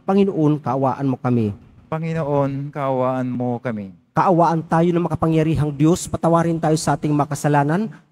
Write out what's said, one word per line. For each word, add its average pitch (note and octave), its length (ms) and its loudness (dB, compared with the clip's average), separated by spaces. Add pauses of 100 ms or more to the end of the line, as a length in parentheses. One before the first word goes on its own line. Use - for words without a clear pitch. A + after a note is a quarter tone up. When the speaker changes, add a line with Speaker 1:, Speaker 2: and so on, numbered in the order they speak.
Speaker 1:
Panginoon, D#3+ 560 2
kaawaan C3+ 480 -2
mo B2+ 80 0
kami. A#2 400 0 (320)
Speaker 2:
Panginoon, D3 800 -2
kaawaan C3 600 -2
mo B2 320 -4
kami. G#2 320 -8 (200)
Speaker 1:
Kaawaan E3 520 2
tayo E3+ 280 2
ng E3+ 160 0
makapangyarihang D#3 640 0
Diyos, D#3 320 2
patawarin E3 560 0
tayo D#3+ 160 2
sa D#3+ 200 0
ating D3 200 -2
makasalanan, D3 720 0 (240)